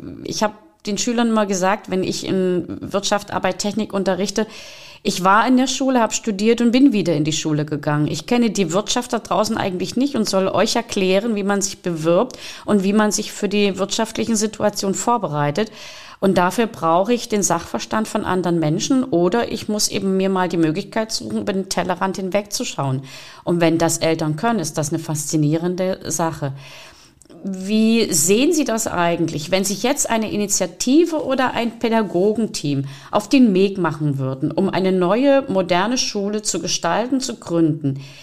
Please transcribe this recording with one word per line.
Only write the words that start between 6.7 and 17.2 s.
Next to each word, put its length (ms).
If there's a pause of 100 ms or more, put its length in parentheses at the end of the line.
bin 220
wieder 220
in 80
die 100
Schule 320
gegangen. 420
Ich 200
kenne 240
die 200
Wirtschaft 420
da 60
draußen 380
eigentlich 380
nicht 200
und 140
soll 180
euch 280
erklären, 600
wie 80
man 180
sich 200
bewirbt 560 (280)
und 180
wie 100
man 180
sich 200
für 180
die 300
wirtschaftlichen 560
Situationen 580
vorbereitet. 800 (480)
Und 180
dafür 300
brauche 460
ich 160